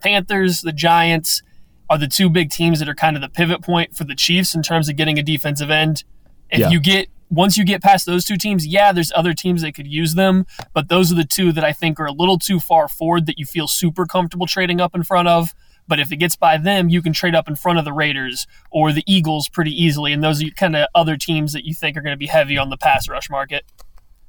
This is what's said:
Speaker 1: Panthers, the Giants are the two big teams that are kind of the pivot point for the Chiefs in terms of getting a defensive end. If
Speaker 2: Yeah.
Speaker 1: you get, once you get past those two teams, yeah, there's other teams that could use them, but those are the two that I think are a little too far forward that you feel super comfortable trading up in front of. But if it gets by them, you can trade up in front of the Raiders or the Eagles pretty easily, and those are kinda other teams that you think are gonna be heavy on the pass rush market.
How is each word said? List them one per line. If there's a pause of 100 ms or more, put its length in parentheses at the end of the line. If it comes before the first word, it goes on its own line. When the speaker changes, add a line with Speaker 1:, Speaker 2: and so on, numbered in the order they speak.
Speaker 1:
Panthers,
the
Giants (480)
are
the
two
big
teams
that
are
kind
of
the
pivot
point
for
the
Chiefs
in
terms
of
getting
a
defensive
end. (460)
If
Speaker 2:
Yeah.
Speaker 1:
you
get, (200)
once
you
get
past
those
two
teams,
yeah,
there's
other
teams
that
could
use
them, (260)
but
those
are
the
two
that
I
think
are
a
little
too
far
forward
that
you
feel
super
comfortable
trading
up
in
front
of. (360)
But
if
it
gets
by
them,
you
can
trade
up
in
front
of
the
Raiders (240)
or
the
Eagles
pretty
easily,
and
those
are
kinda
other
teams
that
you
think
are
gonna
be
heavy
on
the
pass
rush
market. (640)